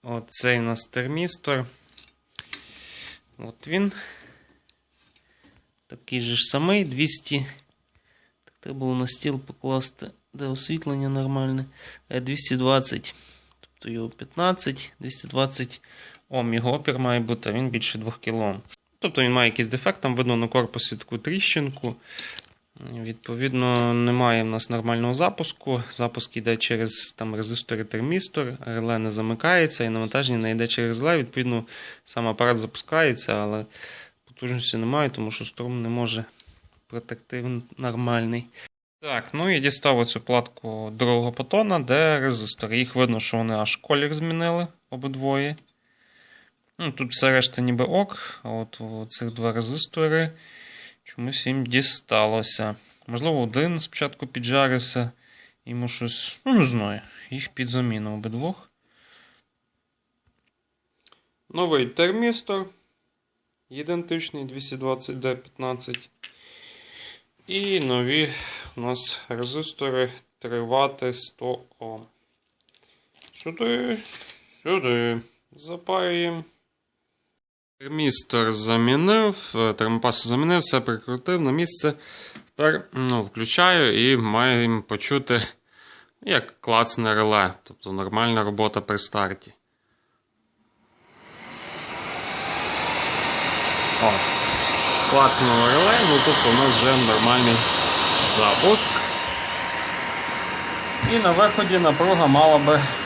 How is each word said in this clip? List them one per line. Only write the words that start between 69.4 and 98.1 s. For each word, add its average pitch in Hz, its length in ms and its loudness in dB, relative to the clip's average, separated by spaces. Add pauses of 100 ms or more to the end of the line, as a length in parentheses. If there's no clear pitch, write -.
тривати 127 760 0
сто 123 480 -8 (180)
Ом. 113 280 -14 (1300)
Сюди, 233 640 -4 (640)
сюди. 120 580 0 (320)
Запаюємо. 175 920 -4 (1300)
Термістор 135 720 2
замінив, 135 1040 2
е, 110 160 2
термопасу 113 560 2
замінив, 156 300 2
все 135 220 6
прикрутив 127 600 -4
на 135 120 0
місце. 151 420 0 (500)
Тепер, - 480 0
ну, 127 300 0
включаю 123 920 4
і 131 40 4
маємо 117 640 2
почути, 123 600 -2 (800)
як - 380 -2
клацне 113 540 2
реле, 107 480 4
тобто - 300 -14
нормальна 107 500 0
робота 104 380 0
при 101 180 -4
старті. 98 540 -4 (4000)
О, 113 80 6 (1000)
клацнуло 127 560 6
реле, 180 320 6 (120)
ну, 147 140 6
тобто 131 260 4
у - 20 6
нас 131 180 6
вже 123 420 6
нормальний 117 440 6 (680)